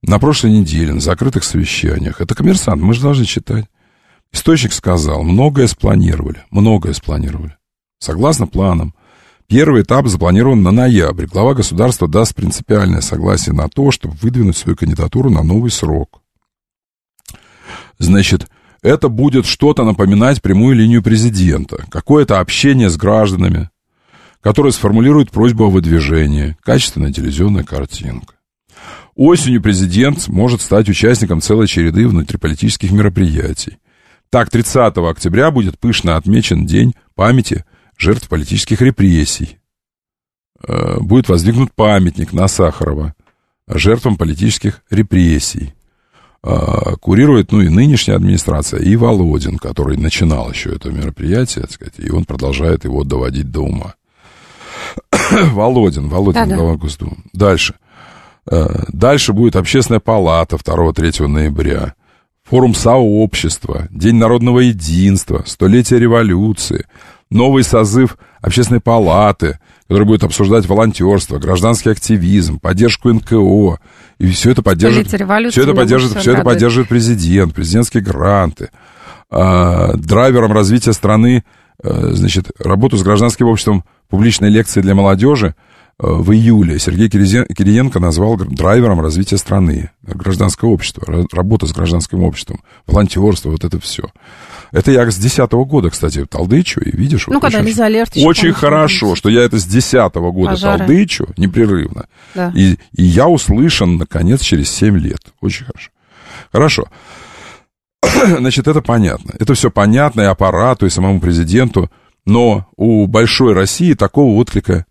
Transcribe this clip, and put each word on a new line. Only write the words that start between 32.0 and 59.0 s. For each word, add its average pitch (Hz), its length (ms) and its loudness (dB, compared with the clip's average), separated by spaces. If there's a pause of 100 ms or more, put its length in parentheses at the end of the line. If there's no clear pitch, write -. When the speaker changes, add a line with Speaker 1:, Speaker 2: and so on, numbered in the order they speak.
Speaker 1:
внутриполитических 87 840 -2
мероприятий. 92 840 -2 (540)
Так, 120 180 0
тридцатого 107 640 0
октября 104 400 0
будет 113 280 -2
пышно 87 380 0
отмечен 90 480 0
День 104 300 0 (180)
памяти 113 500 0 (320)
жертв 110 320 -2
политических 95 540 -4
репрессий. 87 800 0 (1080)
Э, 50 320 -4
будет 120 300 2
воздвигнут 107 440 2
памятник 95 600 0
на 92 140 0
Сахарова 76 640 -2 (540)
жертвам 107 500 0
политических 90 720 -4
репрессий. 87 840 -2 (680)
Э, - 560 -2
курирует, 117 520 2
ну, 104 100 2
и 87 80 2
нынешняя 107 480 2
администрация, 90 640 -2
и 95 140 2
Володин, 92 640 0
который 69 380 -4
начинал 73 540 -2
еще - 200 -10
это - 180 -10
мероприятие, 71 760 -4
так - 80 -14
сказать, - 260 -20
и 50 100 -10
он 85 160 -2
продолжает 69 580 -4
его 69 200 -6
доводить 65 480 -6
до 73 100 -6
ума. 69 320 -8 (1160)
<coughs> - 200 -2
Володин, 110 800 0
Володин, 92 340 0
Speaker 2:
Да-да. 76 120 -2
Speaker 1:
глава 82 220 0
Госдумы. 78 400 -10 (160)
Дальше. 92 420 0 (720)
Э, - 400 -2
дальше 120 440 0